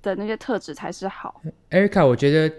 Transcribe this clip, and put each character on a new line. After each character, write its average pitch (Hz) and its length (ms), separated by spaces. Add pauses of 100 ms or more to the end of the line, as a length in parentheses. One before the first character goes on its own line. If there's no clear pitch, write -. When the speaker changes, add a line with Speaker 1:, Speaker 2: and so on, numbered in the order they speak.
Speaker 1:
的 196 140
那 202 100
些 214 120
特 220 220
质 - 140
才 - 180
是 190 160
好。 - 340 (300)
Speaker 2:
Erica， 190 360
我 123 80
觉 139 160
得 156 280